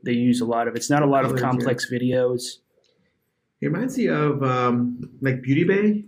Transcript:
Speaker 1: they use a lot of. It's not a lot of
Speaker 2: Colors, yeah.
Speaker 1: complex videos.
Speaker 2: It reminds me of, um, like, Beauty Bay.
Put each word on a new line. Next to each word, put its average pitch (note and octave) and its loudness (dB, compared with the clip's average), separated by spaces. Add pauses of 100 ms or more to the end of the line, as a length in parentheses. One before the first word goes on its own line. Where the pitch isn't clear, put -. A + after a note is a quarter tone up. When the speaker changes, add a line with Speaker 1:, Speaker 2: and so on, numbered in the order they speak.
Speaker 1:
they B2 -2
use A#2+ 2
a - -2
lot A#2 -2
of. A#2 -6
It's A#2 -4
not D3 4
a C#3+ 4
lot C#3 4
of B2+ 0
Speaker 2:
Colors, C3 -2
yeah. B2 0
Speaker 1:
complex B2 -2
videos. B2+ 0 (1200)
Speaker 2:
It C#3 -2
reminds G#3 -4
me A3 0
of, D3 0
um, B2 0 (220)
like, C3 0
Beauty C#3 2
Bay. G#3 2